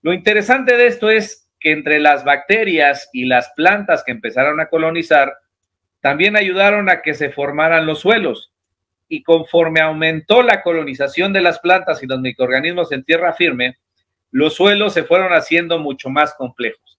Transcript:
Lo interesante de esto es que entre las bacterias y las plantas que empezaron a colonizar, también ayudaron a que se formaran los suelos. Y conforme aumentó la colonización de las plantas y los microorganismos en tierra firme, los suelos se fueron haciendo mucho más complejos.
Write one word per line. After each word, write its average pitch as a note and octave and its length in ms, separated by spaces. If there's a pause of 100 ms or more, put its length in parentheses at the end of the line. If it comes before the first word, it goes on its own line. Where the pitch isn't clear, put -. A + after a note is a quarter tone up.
Lo D#3 100
interesante G#3+ 640
de A#3+ 120
esto A#3 220
es G#3+ 480
que D#3 140
entre D3+ 280
las C#3+ 260
bacterias C#3+ 880
y B2+ 140
las B2+ 280
plantas F#3 480
que B2+ 80
empezaron B2 480
a D#3+ 80
colonizar, D#3+ 680 (680)
también D#3 340
ayudaron G3+ 540
a E3+ 120
que D#3 120
se C#3+ 160
formaran D#3 560
los D#3 160
suelos. G3 500 (560)
Y D3+ 160
conforme E3 560
aumentó D#3+ 640
la A3+ 220
colonización D#3 680
de G3 80
las F3 200
plantas F3 440
y C3 40
los C3 120
microorganismos C3 720
en C3+ 140
tierra E3 260
firme, B2+ 460 (540)
los D3+ 220
suelos G3+ 400
se D#3+ 120
fueron F#3 260
haciendo E3+ 480
mucho C#3 300
más D3 240
complejos. A#2+ 640